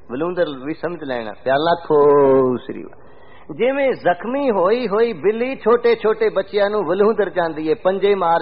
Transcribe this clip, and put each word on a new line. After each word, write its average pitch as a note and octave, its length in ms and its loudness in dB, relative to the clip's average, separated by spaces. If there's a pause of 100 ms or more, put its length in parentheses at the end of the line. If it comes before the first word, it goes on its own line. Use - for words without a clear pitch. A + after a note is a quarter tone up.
(100)
ਵਲੂੰਦਰ E3+ 340 -2 (200)
ਵੀ D#3 100 -6
ਸਮਝ E3+ 300 -8
ਲੈਣਾ। A#2+ 260 -6 (140)
ਪਿਆਰ C3 120 2
ਲੱਖੋ D#3 460 2 (540)
ਸ੍ਰੀ G#2 260 -10
ਵਾਹਿਗੁਰੂ। - 220 -18 (480)
ਜਿਵੇਂ B3+ 400 0
ਜ਼ਖਮੀ A3+ 580 -2
ਹੋਈ G3+ 380 0
ਹੋਈ A3+ 240 0
ਬਿੱਲੀ A3 440 -2
ਛੋਟੇ A#3 380 2
ਛੋਟੇ A3 340 0
ਬੱਚਿਆਂ G3 420 0
ਨੂੰ G#3 140 -2
ਵਲੂੰਦਰ G3 460 2
ਜਾਂਦੀ D#3+ 380 -2
ਏ, D#3 60 2
ਪੰਜੇ F#3+ 400 0
ਮਾਰ E3+ 280 2